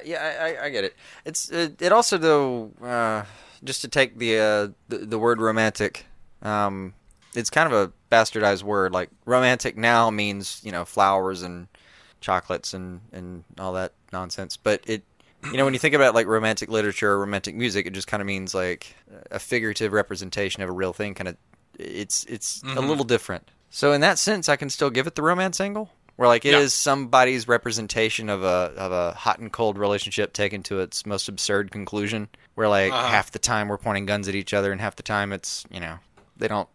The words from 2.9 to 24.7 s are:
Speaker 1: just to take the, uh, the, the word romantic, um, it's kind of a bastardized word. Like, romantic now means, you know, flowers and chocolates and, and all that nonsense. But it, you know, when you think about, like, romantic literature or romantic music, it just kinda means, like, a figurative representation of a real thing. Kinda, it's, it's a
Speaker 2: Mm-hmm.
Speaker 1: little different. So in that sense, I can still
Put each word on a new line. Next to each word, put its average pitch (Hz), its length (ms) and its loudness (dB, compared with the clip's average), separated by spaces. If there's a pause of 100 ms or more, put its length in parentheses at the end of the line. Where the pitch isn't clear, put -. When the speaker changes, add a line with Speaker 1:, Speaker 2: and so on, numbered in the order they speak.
Speaker 1:
just - 180 -8
to 131 60 -8
take 127 300 2
the, 113 220 2
uh, 107 280 4 (220)
the, 107 160 -6
the 110 140 -4
word 117 220 4
romantic, 110 640 0 (360)
um, 98 520 -2 (420)
it's 117 140 -4
kind 156 220 2
of 101 180 4
a - 40 -18 (200)
bastardized 107 500 4
word. 98 280 0
Like, 92 180 -2 (160)
romantic 123 520 2
now 117 320 6
means, 104 540 -4
you 107 80 -10
know, 87 140 -6
flowers 95 580 2
and 90 240 -12 (520)
chocolates - 540 -4
and, 92 260 -12 (140)
and 90 300 -14 (160)
all 95 140 -6
that 92 200 -6 (180)
nonsense. 92 460 -10
But 107 300 0
it, 110 160 -4 (480)
you 127 60 -2
know, 135 80 4
when 135 80 2
you 127 60 -4
think 151 160 4
about, 131 200 8
like, 143 120 6
romantic 110 420 0
literature 104 420 2
or 101 80 4
romantic 101 360 -4
music, 101 300 -2
it 92 80 -8
just 95 140 -8
kinda 101 180 -4
means, 95 300 -6
like, 90 380 -4 (380)
a - 80 -8
figurative 110 540 -2
representation 98 680 -2
of 92 60 -6
a 90 40 -6
real 92 200 -2
thing. 101 200 -6
Kinda, 90 240 -10 (400)
it's, - 480 -8
it's - 380 -10
a - 20 -18
Speaker 2:
Mm-hmm. 135 240 -2
Speaker 1:
little 143 160 0
different. 110 440 -2 (200)
So 143 240 2
in 143 80 4
that 175 180 4
sense, 190 300 0
I 143 80 4
can 139 120 -8
still 139 200 0